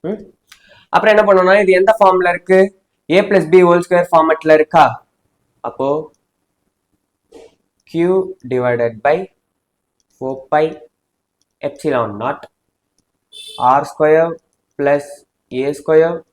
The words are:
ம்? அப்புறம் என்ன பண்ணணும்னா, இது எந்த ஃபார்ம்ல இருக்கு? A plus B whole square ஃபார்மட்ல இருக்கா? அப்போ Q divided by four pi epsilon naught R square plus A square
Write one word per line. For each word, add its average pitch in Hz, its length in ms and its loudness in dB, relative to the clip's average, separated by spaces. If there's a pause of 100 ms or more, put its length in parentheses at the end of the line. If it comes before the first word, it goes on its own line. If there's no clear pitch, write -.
ம்? 196 160 -10 (720)
அப்புறம் 214 220 2
என்ன 214 120 4
பண்ணணும்னா, 190 360 4
இது 185 100 2
எந்த 185 260 2
ஃபார்ம்ல 185 360 2
இருக்கு? 190 260 0 (500)
A 190 120 2
plus 190 300 0
B 185 160 6
whole 175 180 2
square 175 240 0
ஃபார்மட்ல 160 500 2
இருக்கா? 151 260 2 (800)
அப்போ 135 240 -8 (2000)
Q 170 240 -2 (340)
divided 120 540 -4
by 147 140 0 (1040)
four 131 140 -8 (180)
pi 151 120 0 (1000)
epsilon 139 480 -6 (100)
naught 135 220 -10 (1160)
R 127 260 0
square 160 460 0 (480)
plus 143 260 -2 (480)
A 135 220 -6
square 160 400 0 (180)